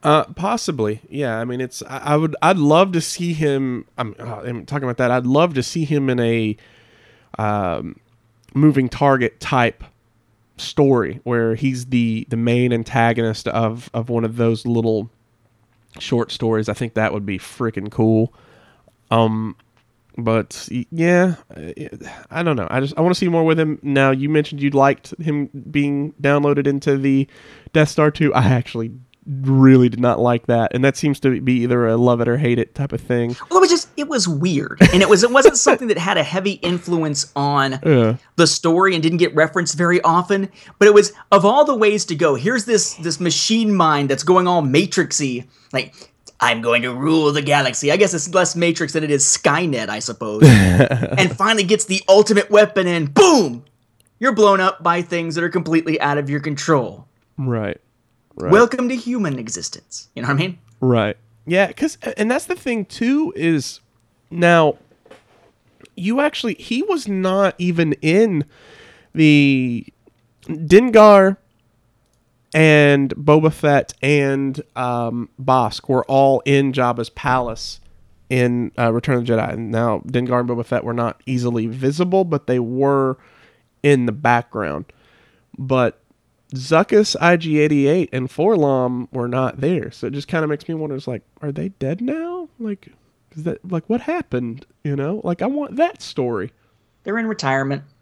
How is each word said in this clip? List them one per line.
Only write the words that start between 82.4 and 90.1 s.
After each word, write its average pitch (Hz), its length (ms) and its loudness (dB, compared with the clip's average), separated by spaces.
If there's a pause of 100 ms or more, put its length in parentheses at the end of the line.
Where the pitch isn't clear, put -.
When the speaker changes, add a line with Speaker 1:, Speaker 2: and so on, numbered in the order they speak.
Speaker 1:
they 127 120 0
were 131 580 0 (640)
in 143 220 2
the 120 80 -2
background. 113 720 -2 (720)
But 131 440 -2 (540)
Zuckuss, 160 640 0
I 175 160 2
G 160 220 -2
eighty-eight, 151 540 2
and 127 180 -6
Forlom 135 800 0
were 123 140 -6
not 127 340 -4
there, 139 300 -2
so - 160 -10
it 113 60 -6